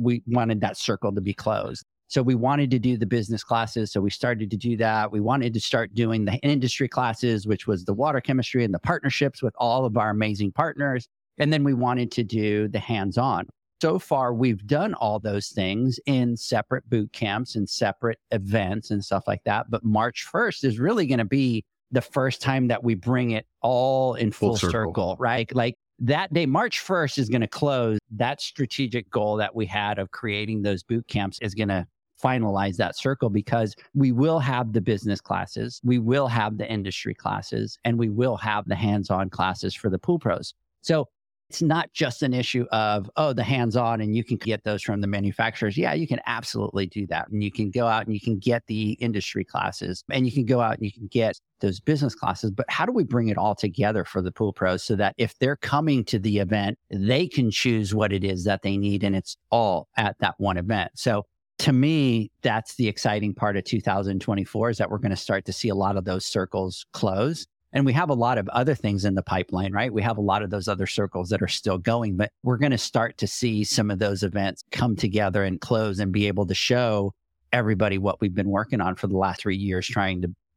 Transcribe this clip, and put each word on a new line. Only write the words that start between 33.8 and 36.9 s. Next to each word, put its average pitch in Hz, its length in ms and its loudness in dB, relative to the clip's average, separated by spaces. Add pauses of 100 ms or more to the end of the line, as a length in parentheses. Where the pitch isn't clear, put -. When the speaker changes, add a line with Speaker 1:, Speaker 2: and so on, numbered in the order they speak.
Speaker 1:
we 135 180 4
will 151 300 4
have 123 320 -2
the 110 80 2
business 101 400 0
classes, 113 640 -6
we 123 140 4
will 127 280 2
have 110 320 0
the 113 100 -6
industry 107 460 -4